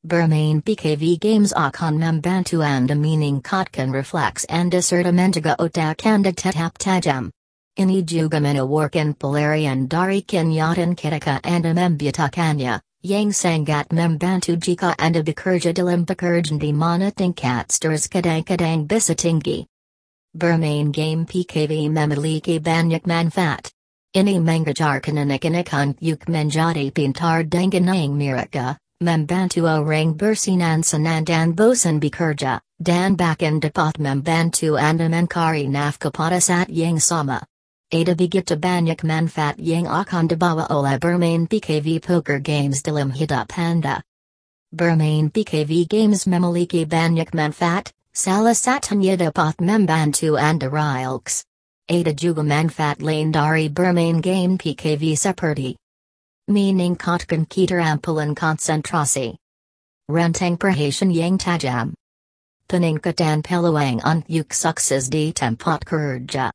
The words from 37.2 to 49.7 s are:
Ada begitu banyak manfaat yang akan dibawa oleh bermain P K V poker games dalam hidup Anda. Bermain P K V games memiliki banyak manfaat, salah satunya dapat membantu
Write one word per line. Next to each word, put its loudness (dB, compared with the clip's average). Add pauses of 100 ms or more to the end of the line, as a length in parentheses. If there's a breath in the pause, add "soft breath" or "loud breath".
Ada 2
begitu 0
banyak 0
manfaat 0
yang 0
akan -2
dibawa 0
oleh 0
bermain 0
P -2
K -2
V -2
poker 0
games -2
dalam -2
hidup -2
Anda. -2 (720)
Bermain 2
P -2
K -2
V 2
games 2
memiliki 0
banyak 2
manfaat, -2 (160)
salah 2
satunya 0
dapat 0
membantu 2